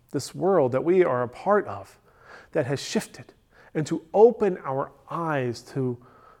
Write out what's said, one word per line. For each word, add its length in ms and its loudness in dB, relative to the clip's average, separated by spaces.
this 220 -6
world 380 2
that 120 0
we 200 4
are 200 0
a 40 -2
part 400 0
of, 320 -14
that 140 0
has 160 -4
shifted, 520 -8
and 140 -2
to 160 -4
open 500 4
our 280 -6
eyes 520 -4
to 360 -6